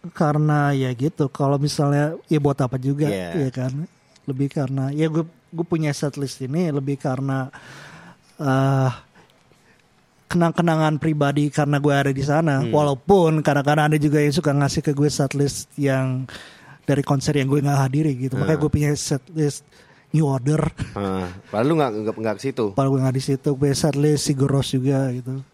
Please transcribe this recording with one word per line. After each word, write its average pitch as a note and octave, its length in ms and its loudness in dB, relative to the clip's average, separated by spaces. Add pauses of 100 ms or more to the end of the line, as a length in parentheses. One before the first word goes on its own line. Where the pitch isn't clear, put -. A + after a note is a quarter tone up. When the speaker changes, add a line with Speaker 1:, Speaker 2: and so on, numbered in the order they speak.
Speaker 1:
karena D3+ 640 2
ya C3 180 0
gitu. C3+ 360 -2
Kalau C#3 280 0
misalnya, D3 680 0
ya D#3+ 120 0
buat C#3 200 2
apa C3 180 0
juga, C#3 300 -2
Speaker 2:
Iya. F#2 340 -2
Speaker 1:
ya C3+ 120 -2
kan? C3 340 -6 (400)
Lebih C#3 240 -4
karena, C3+ 420 -4
ya D3+ 140 0
gue, D#3+ 180 -2
gue E3 400 -10
punya D#3+ 280 -2
setlist C#3 500 -6
ini D3+ 280 -2
lebih C#3 280 -4
karena, C3+ 500 -4 (880)
eh, C3+ 540 2 (1400)
kenang-kenangan D#3+ 720 2
pribadi D3 520 0
karena C#3+ 280 0
gue C#3+ 160 2
ada C#3 180 2
di C3+ 100 -2
sana. D3 380 2
Speaker 2:
Hmm. D#3 100 -2
Speaker 1:
Walaupun D#3 720 4
kadang-kadang D3 480 2
ada D#3 100 4
juga D3 220 2
yang D3 120 4
suka D3 200 0
ngasih C#3+ 300 0
ke D3+ 100 0
gue C#3+ 160 2
setlist C#3 680 -2
yang C3 540 -2 (560)
dari C#3 180 0
konser C#3+ 320 0
yang C#3 140 0
gue C#3 120 2
nggak C#3 220 0
hadiri C#3+ 360 0
gitu. C3 180 -4
Speaker 2:
Hmm. C3 80 -2
Speaker 1:
Makanya D3+ 160 2
gue D3+ 120 0
punya D3 200 2
setlist D3 720 -2 (460)
New D#3 160 2
Order. C#3 420 0 (240)
Speaker 2:
Hmm. F#2+ 400 -4 (160)
Padahal G#2+ 180 0
lu D#3 100 2
nggak, C#3+ 160 2 (100)
nggak, G#2+ 160 -4
nggak A2 180 -2
ke - 80 -14
situ. C3 280 -2
Speaker 1:
Padahal C3+ 200 2
gue C3+ 100 2
nggak C3 140 0
di C3 80 -2
situ. C3+ 260 -2
Gue C3+ 120 -2
punya C#3 160 2
setlist D3 440 2
Sigur C#3 280 0
Rós C3+ 180 0
juga C3+ 440 0
gitu. B2+ 280 -8 (140)